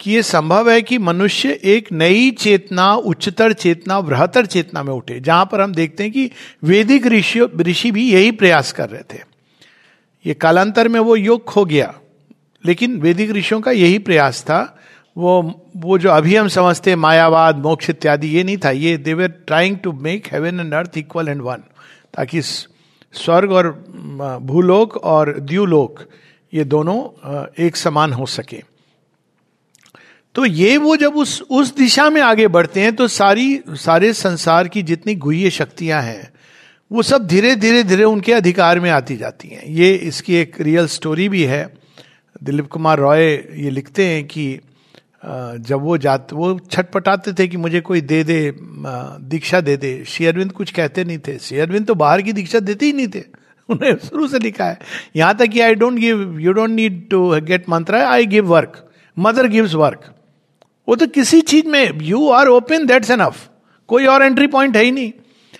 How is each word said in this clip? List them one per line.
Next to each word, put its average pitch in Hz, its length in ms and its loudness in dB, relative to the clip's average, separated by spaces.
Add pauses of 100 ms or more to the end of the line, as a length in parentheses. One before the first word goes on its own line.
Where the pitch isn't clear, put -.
कि 202 100 -6
ये 226 120 2
संभव 185 480 0
है 226 120 4
कि 247 160 -2
मनुष्य 196 640 -2
एक 214 280 0
नई 190 380 4
चेतना, 196 640 0
उच्चतर 220 580 0
चेतना, 185 480 -2
बृहत्तर 175 460 0
चेतना 170 360 -4
में 135 100 -8
उठे, 123 280 -10
जहां 165 260 2
पर 202 140 -4
हम 196 140 -2
देखते 160 280 -4
हैं 214 100 -6
कि 262 180 -2 (340)
वैदिक 220 420 4
ऋषियों, 226 540 0
ऋषि 175 300 0
भी 220 220 0
यही 202 200 6
प्रयास 175 400 2
कर - 160 -8
रहे 110 140 -16 (120)
थे। - 80 -18 (1040)
ये 151 80 -4
कालांतर 196 540 2
में 226 120 0
वो 226 160 4
योग 226 280 0
खो 208 200 0
गया, 147 300 0 (720)
लेकिन 226 300 0
वैदिक 175 340 0
ऋषियों 214 300 -2
का 254 100 -2
यही 190 280 4
प्रयास 151 440 0
था। 190 360 -4 (380)
वो, 175 460 0 (140)
वो 180 220 0
जो 180 120 2
अभी 160 260 4
हम 214 120 2
समझते 180 420 2
हैं 180 60 2
मायावाद, 160 600 4
मोक्ष 151 340 -4
इत्यादि, 151 380 -2
ये 170 160 0
नहीं 196 140 -4
था। 151 120 -2
ये 156 280 -2
they 160 200 -6
were 175 340 -4
trying 190 340 -2
to 139 200 -8
make 185 280 -8
heaven 170 260 -4
and 156 120 -8
earth 165 300 -6
equal 147 320 -6
and 131 120 -10
one, 123 140 -10 (560)
ताकि 135 260 -6
स-, - 240 -10 (460)
स्वर्ग 185 400 0
और, 170 320 0 (120)
म-, 139 420 -12
भूलोक 180 580 2
और 151 440 0
द्यूलोक 156 600 0 (540)
ये 156 100 -2
दोनों, 160 600 -4
अ, 139 340 -10
एक 170 180 0
समान 151 360 0
हो 123 140 -6
सके। - 360 -12 (1700)
तो 262 100 -2
ये 196 320 2
वो 302 200 2
जब 294 180 0
उस, - 360 -4
उस 269 260 0
दिशा 277 340 4
में 302 100 2
आगे 220 280 4
बढ़ते 170 320 2
हैं 220 160 0
तो 247 120 0
सारी, 240 600 0
सारे 170 440 2
संसार 170 560 0
की 202 140 -6
जितनी 170 320 -4
गुह्य 165 360 -2
शक्तियां 156 520 -6
हैं 113 300 -12 (600)
वो 226 100 0
सब 254 240 0
धीरे, 208 300 2
धीरे, 226 260 2
धीरे 190 220 2
उनके 220 280 2
अधिकार 175 480 2
में 175 100 0
आती 139 260 -2
जाती 113 320 -12
हैं। - 180 -20
ये 175 280 2
इसकी 170 400 -6
एक 170 260 -2
real 160 260 0
story 160 420 -4
भी 190 140 0
है। 143 360 -4 (640)
दिलीप 143 260 -4
कुमार 156 300 0
रॉय 147 260 4 (100)
ये 143 360 -8
लिखते 139 360 -4
हैं 156 200 -4
कि, 143 340 -10 (640)
अ, 123 340 -12
जब 123 240 -4
वो 160 180 0
जात-, 135 340 -2
वो 180 260 -4
छटपटाते 185 720 -4
थे 185 160 0
कि 175 80 -10
मुझे 170 240 -2
कोई 175 200 -2
दे 151 240 -2
दे, 156 260 -2
अ, 139 680 -14
दीक्षा 156 400 -2
दे 170 160 0
दे। 135 320 -8
श्री 165 180 -4
अरविंद 185 260 -2
कुछ 190 180 -10
कहते 175 340 -4
नहीं 170 140 -10
थे। 139 200 -12
श्री 135 200 -10
अरविंद 190 280 -2
तो 226 80 2
बाहर 160 280 2
की 214 100 -6
दीक्षा 202 280 -4
देते 208 260 -4
ही 285 60 0
नहीं 269 160 -4
थे, 185 140 -12 (460)
उन्होंने 233 260 0 (140)
शुरू 294 200 -4
से 269 100 -2
लिखा 208 260 -6
है। 175 140 -6 (380)
यहाँ 175 200 2
तक 247 100 2
कि 226 120 -2
"I 226 160 4
don't 240 220 0
give, 202 440 -2
you 175 160 2
don't 226 160 0
need 220 200 0 (220)
to 180 340 2
get 180 200 0
mantra, 180 360 0
I 247 220 2
give 202 200 2
work, 170 260 2 (520)
mother 240 240 2
gives 208 260 0
work।" 147 240 0 (920)
वो 240 80 2
तो 320 100 2
किसी 285 340 4
चीज 311 260 2
में 277 240 2
you 156 300 -4
are 277 280 4
open, 247 320 2
that's 254 300 2
enough। 202 260 0 (520)
कोई 262 180 2
और 269 160 6
entry 269 240 4
point 269 300 0
है 220 80 4
ही 247 60 2
नहीं, 254 220 -4 (480)